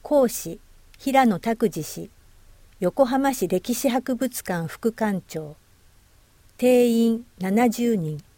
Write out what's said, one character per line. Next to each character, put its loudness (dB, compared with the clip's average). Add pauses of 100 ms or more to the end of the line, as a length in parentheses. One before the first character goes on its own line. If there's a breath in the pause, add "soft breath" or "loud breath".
講 2
師、 -8 (380)
平 2
野 2
拓 -2
司 -8
氏。 -14 (680)
横 2
浜 0
市 -4
歴 -2
史 -2
博 -4
物 -6
館 -6
副 -4
館 -4
長。 -12 (1000)
定 4
員 2 (120)
七 2
十 0
人。 -4 (140)